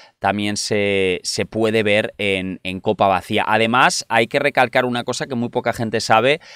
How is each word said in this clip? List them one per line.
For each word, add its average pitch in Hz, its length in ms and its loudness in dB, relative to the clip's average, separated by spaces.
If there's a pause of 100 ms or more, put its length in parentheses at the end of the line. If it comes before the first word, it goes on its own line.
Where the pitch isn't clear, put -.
(200)
también 104 380 -2
se, 98 640 0
se - 220 -4
puede 110 380 0
ver 104 340 0
en, 95 460 -2
en 95 180 -8
Copa 104 260 2
Vacía. 98 400 0
Además, 113 640 2
hay 117 180 2
que 139 120 -2
recalcar 131 460 2
una 120 180 -4
cosa 131 240 -6
que 139 80 -8
muy 117 140 -4
poca 117 240 -4
gente 113 280 -4
sabe, 123 380 4 (160)